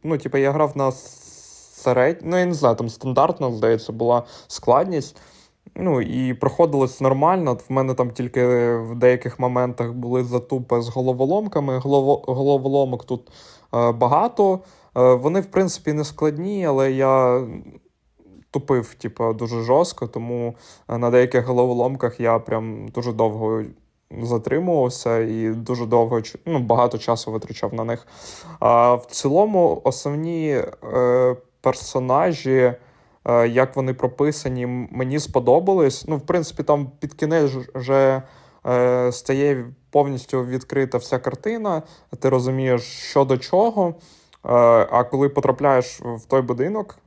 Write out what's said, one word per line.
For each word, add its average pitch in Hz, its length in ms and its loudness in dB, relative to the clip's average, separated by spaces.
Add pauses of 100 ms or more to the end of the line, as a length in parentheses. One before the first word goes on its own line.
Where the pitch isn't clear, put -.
ну, 156 140 -2
типу, 135 200 -4
я 139 140 2
грав 143 260 0
на 135 140 0
середь-, - 1300 -4
ну, 175 160 0
я 180 60 2
не 175 80 -2
знаю, 139 220 2
там 117 140 -6
стандартна, 131 600 0
здається, 113 400 0
була 120 320 0 (240)
складність. 151 680 0 (580)
Ну, 160 260 0
і 127 320 -2
проходилось 135 680 0
нормально. 139 560 2 (120)
В - 20 -6
мене 131 220 0
там 123 180 -2
тільки 123 340 -2 (300)
в 113 200 -8
деяких 123 440 2
моментах 123 520 -2
були 123 320 -2
затупи 123 580 -2
з 117 80 -8
головоломками. 135 880 -2
Голово-, 139 500 2
головоломок 135 760 0
тут, - 280 -8 (440)
е, 117 160 2
багато. 185 680 2 (380)
Е, 127 160 8
вони, 139 280 2
в 190 40 -10
принципі, 185 480 -2
не 151 100 -2
складні, 160 640 -2
але 135 260 2
я 131 520 2 (1080)
тупив, 139 420 -2
типу, 113 400 -4
дуже 117 280 -6
жорстко, 127 460 0
тому, 120 480 -6 (340)
е, 117 80 -4
на 120 120 0
деяких 123 360 4
головоломках 123 720 0
я 117 200 2
прям 110 480 -6
дуже 120 260 -6
довго 110 500 -2 (580)
затримувався 123 1000 -2
і 113 300 -2
дуже 117 360 -4
довго 117 360 2
ч-, - 240 -16
ну, 160 140 -2
багато 120 380 2
часу 113 340 -4
витрачав - 420 -8
на 113 100 -6
них. 117 240 -8 (520)
А 120 360 6
в 120 100 -8
цілому 180 760 2
основні, 151 800 -2 (300)
е, 127 420 2 (260)
персонажі, 131 1120 0 (520)
е, 120 220 2
як 127 280 0
вони 131 180 -2
прописані, 131 720 -4
м-, 123 280 -6
мені 131 280 -4
сподобались. 147 880 2
Ну, 156 100 -4
в 135 40 -6
принципі, - 420 -4
там 143 360 0
під 143 140 -10
кінець 156 360 0
ж-, 131 260 -8
вже, 135 460 2 (460)
е, 123 440 2
стає 135 540 0 (240)
повністю 135 560 0
відкрита 131 520 -4
вся 127 220 -4
картина, 208 600 -4 (380)
ти 131 100 2
розумієш, 127 520 0
що - 440 0
до 131 120 2
чого. 202 500 0
Е, 170 60 -4 (1000)
а 123 120 2
коли 139 260 0
потрапляєш 135 720 0
в 117 240 -10
той 135 160 2
будинок, 151 640 -4